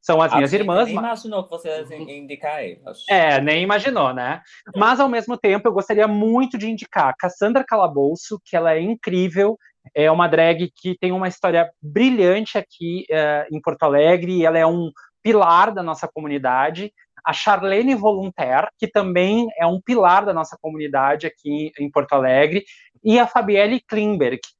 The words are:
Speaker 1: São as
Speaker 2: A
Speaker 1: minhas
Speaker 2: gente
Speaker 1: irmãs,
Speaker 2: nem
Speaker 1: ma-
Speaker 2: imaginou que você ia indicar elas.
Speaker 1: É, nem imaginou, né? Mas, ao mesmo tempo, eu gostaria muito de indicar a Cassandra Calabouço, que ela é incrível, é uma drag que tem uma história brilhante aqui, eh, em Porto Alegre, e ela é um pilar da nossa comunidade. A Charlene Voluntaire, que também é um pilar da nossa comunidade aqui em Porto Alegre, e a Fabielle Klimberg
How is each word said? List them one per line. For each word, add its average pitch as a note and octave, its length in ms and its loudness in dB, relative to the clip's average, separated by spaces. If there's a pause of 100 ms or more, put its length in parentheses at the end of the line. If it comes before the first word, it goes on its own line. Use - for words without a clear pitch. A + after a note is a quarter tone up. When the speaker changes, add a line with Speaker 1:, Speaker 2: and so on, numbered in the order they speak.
Speaker 1:
São D#3+ 200 2
as D#3+ 100 2
Speaker 2:
A A#2+ 60 2
Speaker 1:
minhas C#3 140 2
Speaker 2:
gente G3+ 100 0
Speaker 1:
irmãs, G3+ 240 0
Speaker 2:
nem G#3+ 100 -8
Speaker 1:
ma- - 60 -4
Speaker 2:
imaginou A3 420 -6
que F#3 60 -16
você E3 180 -12 (220)
ia D#3 280 -16
indicar C#3+ 460 -10
elas. - 460 -16
Speaker 1:
É, D#3 320 4
nem D#3 200 0
imaginou, G3+ 520 0
né? B2+ 280 -6 (320)
Mas, A#3 280 2
ao C4+ 80 2
mesmo A#3 280 -4
tempo, G3+ 300 0
eu G#3+ 60 2
gostaria G#3 340 2
muito A3+ 500 0
de G#3 120 -6
indicar G3 400 -2
a - 40 -4
Cassandra G#3 480 -2
Calabouço, F3+ 840 -2
que - 100 -10
ela E3 180 2
é D#3+ 60 0
incrível, F#3 760 -2 (360)
é D3+ 160 2
uma E3+ 200 2
drag E3+ 440 2
que F#3 240 -8
tem F3+ 140 -4
uma F#3 160 -4
história E3+ 420 0 (120)
brilhante G#3 760 0
aqui, F3 540 -8
eh, D3+ 400 -2
em D3+ 80 -8
Porto D#3+ 240 -4
Alegre, E3 480 4
e F3 140 0
ela E3 120 2
é E3 80 4
um E3+ 240 -2 (320)
pilar G3+ 520 4
da F#3+ 100 -8
nossa E3 240 -8
comunidade. D3 840 -4 (280)
A D#3+ 120 -4
Charlene G3+ 600 0
Voluntaire, F#3+ 760 -2 (100)
que G#3+ 80 -4
também F#3+ 580 0 (140)
é E3+ 80 0
um F#3 140 -2
pilar G3+ 440 4
da G3 80 -2
nossa E3 260 -6
comunidade D3+ 680 -2
aqui D3+ 500 -8
em C#3+ 140 -8
Porto C#3+ 220 -2
Alegre, C#3+ 500 2 (400)
e A3 160 4
a A#3+ 80 4
Fabielle G#3 580 2
Klimberg F#3+ 540 -2 (200)